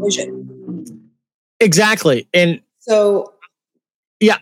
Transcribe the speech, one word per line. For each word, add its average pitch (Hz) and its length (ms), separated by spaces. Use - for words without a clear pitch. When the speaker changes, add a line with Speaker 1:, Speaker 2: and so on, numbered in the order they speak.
Speaker 1:
vision. - 1080
Speaker 2:
Exactly. 202 760
And 170 260
Speaker 1:
So 208 540
Speaker 2:
yeah, 214 200